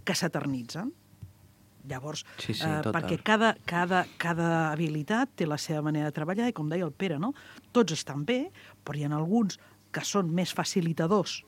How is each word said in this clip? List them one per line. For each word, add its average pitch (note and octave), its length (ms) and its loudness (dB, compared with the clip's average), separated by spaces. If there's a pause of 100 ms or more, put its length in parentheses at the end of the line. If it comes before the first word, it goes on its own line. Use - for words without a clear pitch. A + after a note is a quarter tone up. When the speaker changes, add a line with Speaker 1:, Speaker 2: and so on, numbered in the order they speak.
Speaker 1:
que F#3 140 0
s'eternitzen. D3+ 760 -2 (960)
Llavors, C3+ 380 -8 (120)
Speaker 2:
Sí, - 160 -4
sí, - 100 -6
Speaker 1:
eh, D3+ 200 0
Speaker 2:
total. A2 100 0
Speaker 1:
perquè E3+ 300 0
cada, G#3+ 320 4 (100)
cada, F3 380 2 (140)
cada E3+ 320 2 (220)
habilitat E3 640 0
té E3+ 120 0
la D3+ 100 -2
seva D3+ 240 -2
manera D3+ 300 0
de - 20 -4
treballar F#3+ 360 0
i, - 40 0
com D3+ 160 -4
deia F3 160 -2
el D3 80 -4
Pere, F3 240 -2
no? G#3 140 -2 (400)
Tots F3 240 4
estan C#3+ 300 -4
bé, B3+ 260 0 (320)
però D3 160 -6
hi D3 80 -2
ha D3+ 80 0
alguns F#3 420 2 (340)
que D3 140 -6
són F#3+ 260 2
més F3 220 0
facilitadors E3 960 2